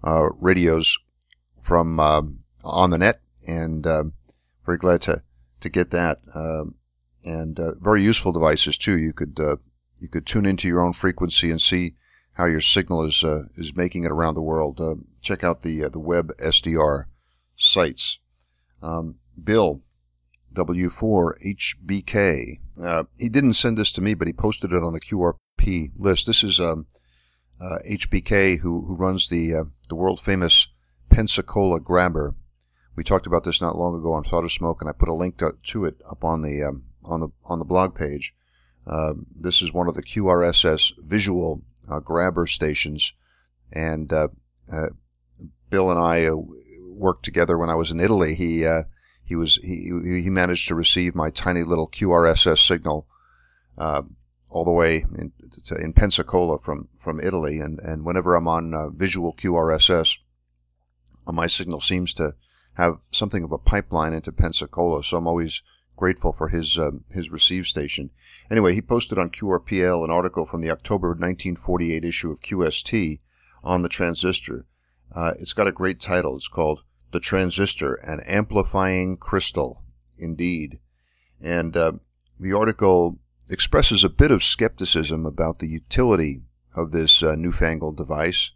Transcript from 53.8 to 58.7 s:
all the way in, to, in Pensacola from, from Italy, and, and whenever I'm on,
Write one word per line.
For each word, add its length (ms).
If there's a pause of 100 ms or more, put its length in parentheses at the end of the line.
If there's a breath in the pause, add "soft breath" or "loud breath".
all 160
the 60
way 340 (120)
in, 160 (320)
to, 120
in 180
Pensacola 640
from, 300 (120)
from 200
Italy, 380
and, 220
and 240
whenever 300
I'm 120
on, 280